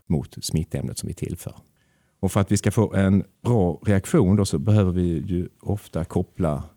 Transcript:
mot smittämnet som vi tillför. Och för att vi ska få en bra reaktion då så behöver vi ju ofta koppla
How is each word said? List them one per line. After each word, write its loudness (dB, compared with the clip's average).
mot -4
smittämnet -4
som -8
vi -6
tillför. -10
Och 0
för 2
att 2
vi 2
ska -2
få 0
en 4
bra 2
reaktion 2
då 2
så -2
behöver 4
vi 0
ju -2
ofta -6
koppla -2